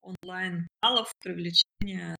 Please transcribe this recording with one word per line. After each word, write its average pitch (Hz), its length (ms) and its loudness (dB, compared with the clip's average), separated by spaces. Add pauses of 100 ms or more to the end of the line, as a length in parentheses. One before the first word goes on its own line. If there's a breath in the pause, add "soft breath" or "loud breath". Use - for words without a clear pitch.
онлайн-каналов 185 1200 0
привлечения 175 960 0